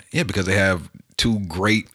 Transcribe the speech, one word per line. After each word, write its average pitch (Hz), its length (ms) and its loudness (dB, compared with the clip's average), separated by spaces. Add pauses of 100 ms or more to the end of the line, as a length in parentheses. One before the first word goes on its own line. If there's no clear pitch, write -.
(120)
Yeah, 170 120 -2
because 98 220 -2
they 95 100 2
have 95 340 2 (280)
two 110 220 2
great, 101 540 0